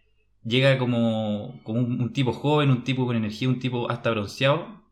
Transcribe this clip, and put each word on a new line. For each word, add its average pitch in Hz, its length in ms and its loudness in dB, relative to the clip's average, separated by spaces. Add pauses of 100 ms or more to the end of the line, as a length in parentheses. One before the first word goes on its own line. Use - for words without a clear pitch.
(440)
llega 131 340 4
como, 113 840 0
como 113 160 -2
un, 123 200 0
un 120 140 -2
tipo 123 180 0
joven, 147 380 2
un 120 140 2
tipo 127 220 0
con 120 100 0
energía, 113 340 -2
un 123 100 0
tipo 120 300 -2
hasta 120 220 -2
bronceado 131 800 -2